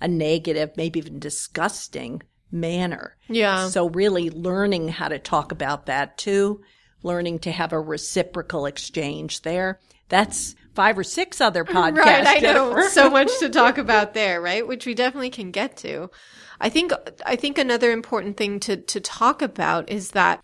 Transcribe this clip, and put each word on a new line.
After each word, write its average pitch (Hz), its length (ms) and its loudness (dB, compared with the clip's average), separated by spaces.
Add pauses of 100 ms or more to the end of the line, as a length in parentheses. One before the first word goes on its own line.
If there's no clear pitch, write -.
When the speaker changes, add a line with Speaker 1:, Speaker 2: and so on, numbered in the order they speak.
Speaker 1:
a - 60 -2
negative, 160 680 0
maybe 165 240 -2
even 151 180 -12
disgusting 147 1040 -8 (300)
manner. 170 640 -4 (120)
Speaker 2:
Yeah. 196 400 0
Speaker 1:
So 180 200 0
really 175 420 0
learning 180 580 -2
how 165 200 -6
to 151 100 -6
talk 147 320 -2
about 143 360 -4
that 139 320 -4
too, 202 420 0 (420)
learning 175 380 -4
to 165 120 -6
have 165 200 -4
a 160 80 -2
reciprocal 156 840 -4
exchange 151 760 -8
there. 185 380 -4 (280)
That's - 460 0 (200)
five 208 240 4
or 185 60 -4
six - 360 -6
other 180 240 2
Speaker 2:
<laughs> - 0 -
Right, 180 300 2
Speaker 1:
podcasts, - 320 6
Speaker 2:
I 285 140 6
know. 262 300 4
Speaker 1:
Jennifer. 359 200 4
Speaker 2:
So 277 200 8
much 285 300 4
to 302 80 0
talk 247 300 4
about 214 360 2
there, 190 260 0
right? 190 260 -2
Which 254 200 -8
we 240 80 -4
definitely 254 360 -2
can 208 200 -10
get 208 280 -4
to. 147 320 -10 (500)
I - 80 0
think, 330 240 0 (340)
I 254 80 0
think 277 240 -2
another 240 320 2
important 214 460 -4
thing 202 240 -4
to, 202 160 -2
to - 240 -8
talk - 420 0
about 170 480 -2
is 196 220 -8
that 175 320 2